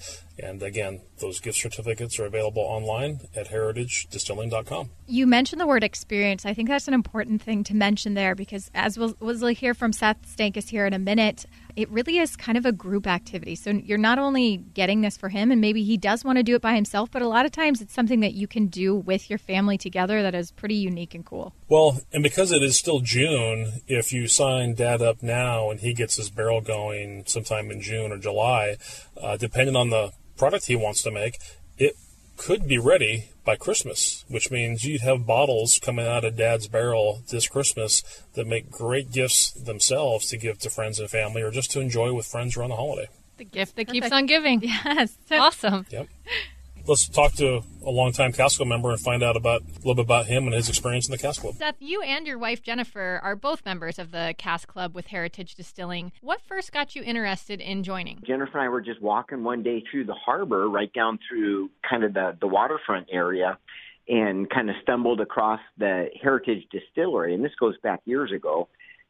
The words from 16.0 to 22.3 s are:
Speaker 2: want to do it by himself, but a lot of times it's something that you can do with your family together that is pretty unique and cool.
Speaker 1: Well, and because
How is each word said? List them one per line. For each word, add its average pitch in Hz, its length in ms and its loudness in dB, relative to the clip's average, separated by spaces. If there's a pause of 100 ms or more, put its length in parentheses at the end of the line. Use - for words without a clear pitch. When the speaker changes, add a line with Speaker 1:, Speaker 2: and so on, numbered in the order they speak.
Speaker 2:
want 262 140 2
to 254 60 4
do 240 120 4
it 233 60 4
by 226 140 2
himself, 214 360 0
but 254 120 -2
a 240 60 2
lot 233 180 4
of 311 60 -2
times 302 280 2
it's 202 140 -16
something 240 260 2
that 208 140 2
you 196 120 -4
can 214 200 0
do 185 280 2
with 190 360 0
your 202 80 -2
family 196 400 2
together 185 440 0
that 190 120 2
is 175 160 -2
pretty 214 240 -4
unique 180 400 -2
and 170 100 -14
cool. - 300 -10 (140)
Speaker 1:
Well, 151 320 8 (120)
and 151 100 0
because 175 300 4